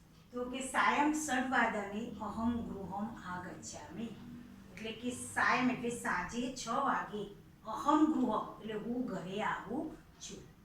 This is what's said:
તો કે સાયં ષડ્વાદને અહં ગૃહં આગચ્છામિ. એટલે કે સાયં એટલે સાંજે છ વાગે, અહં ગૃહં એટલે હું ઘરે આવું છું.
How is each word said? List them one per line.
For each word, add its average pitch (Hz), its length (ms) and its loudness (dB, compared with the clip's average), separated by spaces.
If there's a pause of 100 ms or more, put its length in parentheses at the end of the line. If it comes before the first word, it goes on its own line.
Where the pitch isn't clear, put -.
(320)
તો 247 140 -4
કે 254 140 -4
સાયં 262 540 4
ષડ્વાદને 233 1080 2
અહં 220 320 0 (160)
ગૃહં 196 480 -4
આગચ્છામિ. 180 960 -8 (580)
એટલે 220 180 -6
કે 247 200 -4
સાયં 233 580 2
એટલે 233 200 0
સાંજે 233 680 -2
છ - 120 -6
વાગે, 233 680 0 (300)
અહં 302 400 6
ગૃહં - 560 2
એટલે 214 120 -6
હું 240 320 -2
ઘરે 190 360 -4
આવું - 560 -2 (240)
છું. - 160 -12 (280)